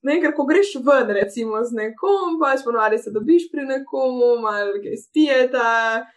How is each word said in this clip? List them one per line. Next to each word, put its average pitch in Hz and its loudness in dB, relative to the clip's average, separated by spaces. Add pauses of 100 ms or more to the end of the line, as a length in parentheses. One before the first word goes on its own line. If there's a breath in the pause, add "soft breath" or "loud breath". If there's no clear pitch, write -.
ne, 294 2
ker 311 0
ko 285 -2
greš 370 2
ven, 247 2
recimo, 214 -4
z 240 -4
nekom, 330 -2
pač 269 0
ponavadi 226 0
se 226 -8
dobiš 330 2
pri 285 -8
nekom, 262 -4 (240)
ali 202 -2
kaj 214 -8
spijeta, 262 2 (460 soft breath)